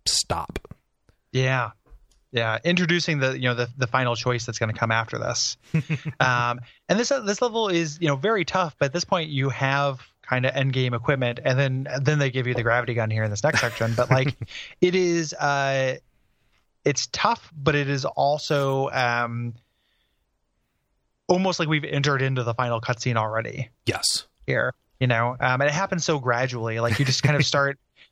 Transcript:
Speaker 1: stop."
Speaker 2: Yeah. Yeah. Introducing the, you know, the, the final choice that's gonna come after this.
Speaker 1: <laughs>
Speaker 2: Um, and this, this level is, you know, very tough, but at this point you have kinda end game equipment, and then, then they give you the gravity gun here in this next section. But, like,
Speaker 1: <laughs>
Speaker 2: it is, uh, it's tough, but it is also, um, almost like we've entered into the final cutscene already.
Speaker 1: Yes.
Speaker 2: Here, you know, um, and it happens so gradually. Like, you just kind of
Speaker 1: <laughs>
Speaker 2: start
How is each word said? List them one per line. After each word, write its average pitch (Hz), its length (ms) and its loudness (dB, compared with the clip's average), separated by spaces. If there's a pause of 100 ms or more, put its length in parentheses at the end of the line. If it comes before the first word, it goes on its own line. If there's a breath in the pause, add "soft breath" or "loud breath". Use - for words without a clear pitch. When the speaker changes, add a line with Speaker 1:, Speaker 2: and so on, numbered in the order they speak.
Speaker 1:
stop." - 540 -2 (720)
Speaker 2:
Yeah. 127 400 0 (600)
Yeah. 113 320 0
Introducing 175 540 0
the, 131 160 0
you 127 160 0
know, 120 60 0
the, 120 120 -2 (100)
the 131 100 0
final 127 280 0
choice 120 300 -2
that's 117 140 -8
gonna 110 140 0
come - 180 0
after 113 260 0
this. - 400 -4 (160)
Speaker 1:
<laughs> 156 460 -2
Speaker 2:
Um, 123 400 2 (280 loud breath)
and 190 120 2
this, 240 100 0 (160)
this 196 160 -2
level 226 260 2
is, 170 320 0
you 165 100 2
know, 143 60 2
very 185 300 0
tough, 180 320 -2
but 143 80 2
at 135 80 0
this 175 120 -2
point 160 260 -2
you 135 180 0
have 139 540 0 (260)
kinda 127 260 2
end 135 180 2
game 127 200 0
equipment, 123 500 0
and 131 140 2
then, 135 300 0 (120)
then 147 200 2
they 139 100 2
give 127 160 -2
you 127 80 0
the 123 80 -2
gravity 117 320 0
gun 113 160 0
here 110 140 0
in 107 80 -2
this 101 120 -4
next 156 180 2
section. 113 360 -2
But, 123 140 2
like, 131 260 2 (200)
Speaker 1:
<laughs> - 240 -18
Speaker 2:
it 180 120 4
is, 170 400 2
uh, 135 600 0 (880)
it's 143 280 0
tough, - 440 -2
but 143 200 2
it 143 140 0
is 139 160 -2
also, 139 840 0
um, 120 640 -2 (1700)
almost 180 320 4
like 160 100 0
we've 156 160 2
entered 143 360 0
into 131 220 0
the 113 100 -2
final 120 280 -2
cutscene 120 340 -2
already. 113 540 -2 (160)
Speaker 1:
Yes. - 180 -2 (440)
Speaker 2:
Here, 123 260 0 (260)
you 127 80 2
know, 120 320 2
um, 127 220 2
and - 80 2
it 147 40 2
happens 180 300 -2
so 156 160 0
gradually. 120 600 0
Like, 113 200 2
you 143 60 2
just 127 180 0
kind 151 120 4
of 139 100 4
Speaker 1:
<laughs> - 0 -
Speaker 2:
start 139 340 0 (320 soft breath)